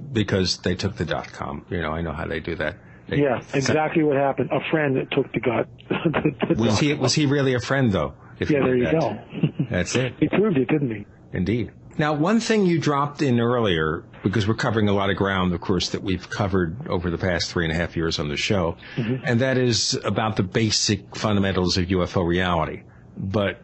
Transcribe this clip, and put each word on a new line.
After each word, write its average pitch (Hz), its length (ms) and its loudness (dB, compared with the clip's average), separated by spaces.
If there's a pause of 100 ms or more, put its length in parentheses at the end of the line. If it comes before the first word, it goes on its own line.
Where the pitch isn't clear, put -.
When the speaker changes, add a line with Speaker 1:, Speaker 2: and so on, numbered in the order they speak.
(140)
Speaker 1:
Because 98 460 0
they - 160 -2
took 98 220 -4
the 90 80 -2
dot 73 280 -6
com. - 380 -10
You 87 100 -2
know, 78 100 -2
I 80 100 -4
know 82 100 -2
how 82 160 -6
they 80 140 -4
do 82 140 -6
that. 78 220 -4 (300)
They - 140 -2
Speaker 2:
Yeah, 127 180 2
Speaker 1:
sent - 160 -8
Speaker 2:
exactly 151 480 2
what 143 140 2
happened. 135 340 0
A 143 80 0 (120)
friend 143 400 2
took - 200 -2
the 120 80 -6
got 117 280 0 (120)
<laughs> - 100 -10
the, - 640 0
the - 80 0
Speaker 1:
Was 110 180 2
he, 151 100 2
Speaker 2:
dot 147 60 0
com. 135 80 -6
Speaker 1:
was 123 100 2
he 151 120 2
really 135 300 2
a 120 40 0
friend, 131 320 2
though? 76 220 0 (260)
If - 100 0
Speaker 2:
Yeah, 147 100 4
Speaker 1:
he 131 60 4
Speaker 2:
there 127 100 4
Speaker 1:
did 123 40 4
Speaker 2:
you 151 200 2
Speaker 1:
that? - 0 -
Speaker 2:
go. 139 680 -2
<laughs> - 40 -6
Speaker 1:
That's 90 260 -2
it. 123 240 0
Speaker 2:
He 151 80 4
proved 190 300 2
it, 127 100 2
didn't 139 260 0
he? 104 120 -10 (260)
Speaker 1:
Indeed. 95 400 -2 (260)
Now, 156 160 2
one 185 280 2
thing 220 240 2
you 170 120 4
dropped 143 440 0
in 123 180 4
earlier, 98 640 2 (180)
because 104 240 0
we're 110 100 0
covering 110 340 2
a 101 40 2
lot 98 160 2
of 98 60 0
ground, 95 380 0
of 85 80 -4
course, 90 300 0
that 90 120 -4
we've 92 260 -4
covered 95 600 -2
over 90 200 -2
the 82 80 -2
past 87 340 -2
three 90 120 0
and 80 80 0
a 80 40 -2
half 85 200 -4
years 82 240 -2
on 76 80 -4
the 73 80 -4
show, 87 400 0 (220)
Speaker 2:
Mm-hmm. 123 260 -4
Speaker 1:
and 120 160 2
that 131 180 2
is 123 360 0 (100)
about 110 320 0
the 107 80 2
basic 107 720 0
fundamentals 95 600 0
of 90 140 0
U 92 120 2
F - 140 -2
O 95 40 2
reality. 85 640 0 (340)
But 98 460 -2